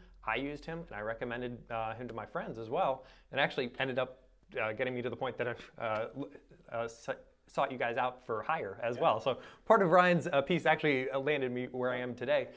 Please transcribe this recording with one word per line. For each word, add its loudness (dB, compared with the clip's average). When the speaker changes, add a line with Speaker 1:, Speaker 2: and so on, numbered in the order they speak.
Speaker 1:
I 0
used -6
him, -8
and -12
I -6
recommended, -6
uh, -4
him -10
to -10
my -8
friends -8
as -8
well, 0
and -2
actually 0
ended -2
up, -4
uh, 0
getting -2
me -4
to -2
the -6
point -4
that -2
I've, -8
uh, 0
l-, -8
uh, -2
s-, -10
sought 0
you -6
guys 0
out 0
for -2
hire -4
as 0
Speaker 2:
Yeah. -2
Speaker 1:
well. 6
So 0
part 8
of 4
Ryan's, 8
uh, 2
piece 2
actually, 4
uh, -2
landed 0
me -4
where -2
I -2
am -4
today. 0